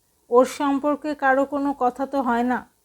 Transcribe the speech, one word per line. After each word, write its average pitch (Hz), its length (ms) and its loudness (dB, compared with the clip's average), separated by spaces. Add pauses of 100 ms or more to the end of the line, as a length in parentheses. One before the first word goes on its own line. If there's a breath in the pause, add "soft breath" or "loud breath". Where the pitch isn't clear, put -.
(300)
ওর 247 160 6
সম্পর্কে 285 720 -2
কারো 269 300 2
কোনো 277 340 -4
কথা 247 260 -2
তো 269 160 -4
হয় 240 220 0
না। 247 420 -4